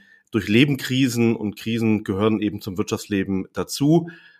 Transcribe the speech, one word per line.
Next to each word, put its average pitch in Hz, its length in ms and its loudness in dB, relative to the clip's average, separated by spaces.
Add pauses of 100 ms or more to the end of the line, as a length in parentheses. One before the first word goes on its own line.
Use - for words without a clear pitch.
(320)
durchleben 117 440 2
Krisen 120 640 0
und 104 180 -6
Krisen 113 480 0
gehören 107 380 0
eben 101 180 -4
zum 95 180 -10
Wirtschaftsleben 98 760 -2
dazu. 151 560 2 (300)